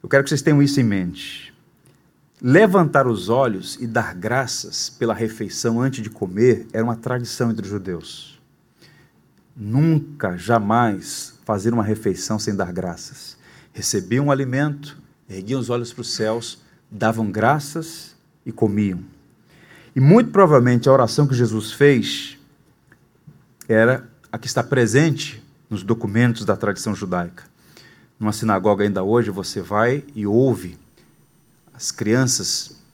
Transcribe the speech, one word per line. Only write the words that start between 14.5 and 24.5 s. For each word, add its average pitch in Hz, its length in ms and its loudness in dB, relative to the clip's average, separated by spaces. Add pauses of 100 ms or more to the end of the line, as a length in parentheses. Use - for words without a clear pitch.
erguiam 98 320 -6
os 120 120 -6
olhos 120 200 -4
para - 120 -14
os - 100 -8
céus, 110 480 -4 (300)
davam 110 400 -2
graças 143 840 -2 (300)
e 110 80 -12
comiam. 101 460 0 (1000)
E 127 40 2
muito 214 300 8
provavelmente 123 560 6
a 135 60 8
oração 135 340 4
que 139 80 0
Jesus 110 380 0
fez - 640 2 (1300)
era 117 400 4 (240)
a 113 60 -10
que 117 120 -10
está 123 140 -2